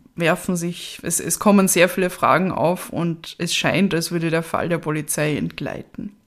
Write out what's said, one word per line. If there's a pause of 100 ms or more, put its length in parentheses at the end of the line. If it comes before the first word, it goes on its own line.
(160)
werfen
sich,
es,
es
kommen
sehr
viele
Fragen
auf
und
es
scheint,
als
würde
der
Fall
der
Polizei
entgleiten. (140)